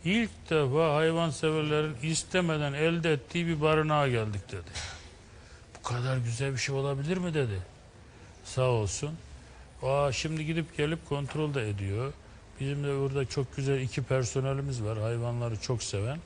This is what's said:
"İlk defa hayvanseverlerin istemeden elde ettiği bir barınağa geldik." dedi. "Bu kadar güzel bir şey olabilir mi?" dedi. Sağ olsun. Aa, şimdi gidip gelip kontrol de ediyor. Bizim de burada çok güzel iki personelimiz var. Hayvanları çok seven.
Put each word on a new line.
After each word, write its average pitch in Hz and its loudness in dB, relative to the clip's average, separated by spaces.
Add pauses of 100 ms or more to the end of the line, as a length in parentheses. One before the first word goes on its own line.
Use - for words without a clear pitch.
"İlk 208 2 (200)
defa 151 4
hayvanseverlerin 156 2
istemeden 160 0
elde 160 2
ettiği 170 0
bir 165 0
barınağa 156 4
geldik." 107 0
dedi. 92 -10 (1080)
"Bu - -20
kadar 123 0
güzel 120 -2
bir 127 -2
şey 135 -2
olabilir 139 0
mi?" 180 -2
dedi. 120 2 (840)
Sağ - 0
olsun. 117 0 (720)
Aa, 139 4
şimdi 156 -2
gidip 160 -2
gelip 156 0
kontrol 147 -2
de 117 0
ediyor. 101 -2 (460)
Bizim 143 -2
de 139 0
burada 139 0
çok - -2
güzel 135 2
iki 131 -2
personelimiz 135 0
var. 110 -2
Hayvanları 120 -2
çok 120 -2
seven. 117 -2